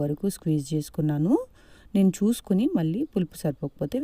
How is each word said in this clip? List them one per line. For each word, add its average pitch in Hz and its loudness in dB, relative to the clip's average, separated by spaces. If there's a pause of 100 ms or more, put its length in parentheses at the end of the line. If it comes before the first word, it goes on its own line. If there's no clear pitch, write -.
వరకు 147 -2 (120)
స్క్వీజ్ 151 0
చేసుకున్నాను. 151 0 (600)
నేను 196 6
చూసుకుని 208 0 (120)
మళ్ళీ 165 0 (120)
పులుపు 180 -4
సరిపోకపోతే 147 -4